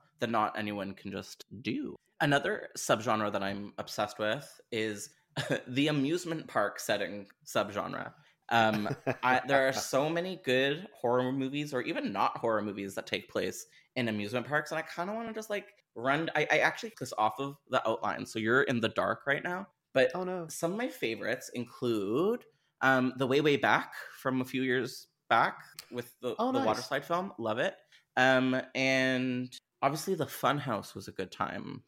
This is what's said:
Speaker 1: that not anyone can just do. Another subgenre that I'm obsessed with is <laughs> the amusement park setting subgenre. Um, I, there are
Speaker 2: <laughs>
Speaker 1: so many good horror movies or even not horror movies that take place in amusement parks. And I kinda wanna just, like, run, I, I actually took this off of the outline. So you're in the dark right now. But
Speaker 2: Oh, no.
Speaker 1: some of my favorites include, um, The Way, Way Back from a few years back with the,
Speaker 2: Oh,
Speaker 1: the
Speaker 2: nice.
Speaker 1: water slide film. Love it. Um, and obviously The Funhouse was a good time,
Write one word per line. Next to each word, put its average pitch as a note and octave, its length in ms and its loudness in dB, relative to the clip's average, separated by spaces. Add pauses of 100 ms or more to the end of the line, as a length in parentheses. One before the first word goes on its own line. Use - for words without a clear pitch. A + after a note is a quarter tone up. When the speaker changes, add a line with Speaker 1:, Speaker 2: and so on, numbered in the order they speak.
(220)
Speaker 1:
that A#2+ 80 0
not A2 280 2
anyone G2+ 360 -4
can G2 180 -12
just F#2+ 320 -10 (180)
do. C4 360 -4 (240)
Another C#3+ 560 0
subgenre G#2+ 560 2
that G2 100 -2
I'm G2+ 340 -6
obsessed - 420 -6
with A2 420 -4 (100)
is G#2+ 380 -4 (260)
<laughs> - 320 -2
the C3+ 220 2
amusement D#3+ 580 0
park G#2 320 0
setting G2+ 480 -2 (180)
subgenre. G2 680 -4 (360)
Um, A2 460 4 (280)
I, B2+ 240 4
there C3+ 200 4
are C3+ 60 2
Speaker 2:
<laughs> - 0 -
Speaker 1:
so C3+ 360 0
many F3 360 -4
good C#3 480 2
horror B2+ 380 0
movies C#3 420 -2
or B2 80 0
even A3+ 320 -4
not G#2 240 0
horror A2 240 2
movies G2+ 340 -6
that - 120 -6
take - 220 -6
place G2 360 -4 (300)
in B2 140 0
amusement G#2+ 360 -4
parks. D3+ 260 -2
And D#3+ 80 -2
I D#3+ 40 -6
kinda F3+ 300 -6
wanna A3+ 200 -6
just, A3 160 -8
like, G3+ 180 -4 (280)
run, C#3 400 2
I, D3+ 160 4
I D#3 80 6
actually D#3+ 320 2
took - 80 -20
this - 180 -6
off - 220 4
of C#3 180 -6 (120)
the B2+ 180 2
outline. G#2 380 0
So - 140 -6
you're A2+ 240 6
in A#2+ 160 2
the A2 100 2
dark G2 360 0
right C#3 180 0
now. F#3 240 -6 (260)
But C3 200 6
Speaker 2:
Oh, F#3 100 -2
no. F3+ 260 -4
Speaker 1:
some E3 220 -2
of G3+ 60 -4
my A#3+ 120 -2
favorites A2 640 -4
include, A#2+ 920 0 (380)
um, B2+ 360 4
The C3 100 0
Way, C3+ 140 4
Way D3 160 4
Back A#2 360 2 (260)
from C3 220 0
a B2+ 40 0
few C3 160 -4
years B2+ 460 -2 (220)
back B2 340 4 (260)
with A#2+ 320 -8
the, A#2+ 160 -2
Speaker 2:
Oh, B3 140 0
Speaker 1:
the B3+ 80 0
Speaker 2:
nice. - 80 2
Speaker 1:
water A2 140 2
slide C#3+ 240 -4
film. F3+ 320 -2
Love A2+ 220 0
it. E3+ 160 -2 (420)
Um, B2+ 440 6 (140)
and C3 760 2 (300)
obviously D#3 340 0
The D#3 100 0
Funhouse B2+ 680 -2
was G2 140 -10
a - 40 -12
good F#2 200 -6
time, F#2 560 -6